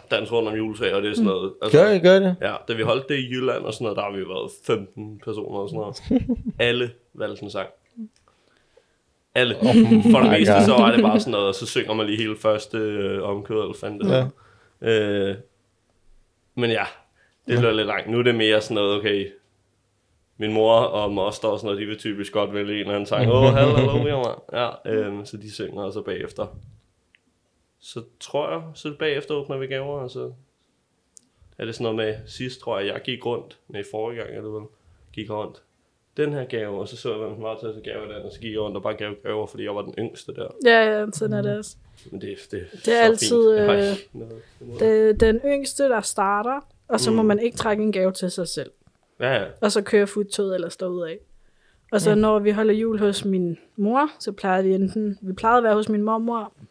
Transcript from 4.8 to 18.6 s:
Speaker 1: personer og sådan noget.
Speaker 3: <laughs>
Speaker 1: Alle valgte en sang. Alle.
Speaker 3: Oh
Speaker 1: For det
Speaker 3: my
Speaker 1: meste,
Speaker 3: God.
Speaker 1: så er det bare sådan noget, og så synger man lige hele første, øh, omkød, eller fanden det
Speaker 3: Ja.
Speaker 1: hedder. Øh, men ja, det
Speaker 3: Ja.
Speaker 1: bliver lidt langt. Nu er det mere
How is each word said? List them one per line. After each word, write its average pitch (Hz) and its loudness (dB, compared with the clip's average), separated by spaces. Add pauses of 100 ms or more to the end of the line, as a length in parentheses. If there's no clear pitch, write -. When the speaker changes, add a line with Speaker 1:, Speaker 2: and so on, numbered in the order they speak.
Speaker 1:
personer 104 -8
og 101 -6
sådan 110 -8
noget. 104 -10 (300)
Speaker 3:
<laughs> 120 -2
Speaker 1:
Alle 120 0 (240)
valgte 101 -8
en 104 -12
sang. 95 -8 (1700)
Alle. 123 0
Speaker 3:
Oh 98 -6
Speaker 1:
For 120 4 (520)
det - 6
Speaker 3:
my 104 6
Speaker 1:
meste, 104 6
Speaker 3:
God. 101 8
Speaker 1:
så - 6
er 117 6
det 117 4
bare 107 4
sådan 113 -4
noget, 101 2
og 95 0
så 113 -8
synger 107 -2
man 110 0
lige 107 -2
hele 107 -4
første, 107 -2
øh, 101 -2
omkød, 104 -4
eller - -4
fanden 104 -8
det 196 -2
Speaker 3:
Ja. 131 2 (540)
Speaker 1:
hedder. 104 0
Øh, 98 -6 (1160)
men 120 0
ja, 104 0 (640)
det 123 0
Speaker 3:
Ja. 120 4
Speaker 1:
bliver 117 4
lidt 107 2
langt. 101 -4
Nu 117 0
er 120 2
det 120 4
mere 110 4